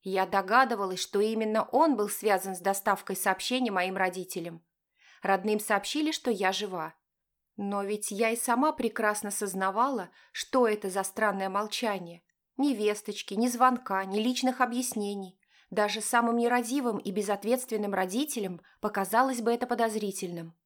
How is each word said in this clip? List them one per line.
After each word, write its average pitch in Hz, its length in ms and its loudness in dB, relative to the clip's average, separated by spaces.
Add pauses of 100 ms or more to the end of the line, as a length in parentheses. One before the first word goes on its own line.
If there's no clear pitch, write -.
Я 190 240 0
догадывалась, 196 720 2
что - 200 -2
именно 220 520 2
он 294 240 6
был 208 140 0
связан 196 460 0
с 175 40 -12
доставкой 196 560 0
сообщения 226 560 -2
моим 185 260 0
родителям. 180 680 -4 (580)
Родным 196 380 2
сообщили, 247 520 0
что 254 200 -2
я 190 200 2
жива. 185 420 -6 (640)
Но 202 260 -4
ведь 208 260 -4
я 220 200 0
и 233 80 -2
сама 254 340 2
прекрасно 214 600 -2
сознавала, 196 760 0 (220)
что - 360 2
это 208 220 0
за 190 140 0
странное 196 460 0
молчание. 196 760 -4 (320)
Ни 277 180 2
весточки, 208 600 -2
ни 226 140 2
звонка, 240 580 2
ни 196 140 -2
личных 254 420 2
объяснений. 208 760 -2 (320)
Даже 208 300 0
самым 233 380 2
нерадивым 240 600 0
и - 140 -4
безответственным 208 840 -2
родителям 190 680 -2 (180)
показалось 220 640 0
бы 233 120 2
это 240 140 -2
подозрительным. 202 880 -2 (100)